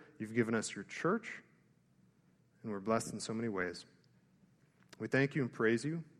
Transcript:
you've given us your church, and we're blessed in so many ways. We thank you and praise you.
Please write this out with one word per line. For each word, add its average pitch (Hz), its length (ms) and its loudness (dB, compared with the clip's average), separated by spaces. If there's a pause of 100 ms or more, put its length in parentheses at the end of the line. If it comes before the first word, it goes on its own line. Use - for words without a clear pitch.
(180)
you've 110 160 -8
given 113 180 4
us 110 220 0
your 104 80 -8
church, - 600 -2 (1200)
and 110 100 -6
we're 98 80 -4
blessed 110 320 0
in 104 80 -6
so 113 120 -6
many 113 160 -2
ways. 90 380 -2 (1120)
We 113 80 -6
thank 139 300 2
you 143 60 2
and 120 100 -2
praise 117 320 4
you. 160 180 -4 (180)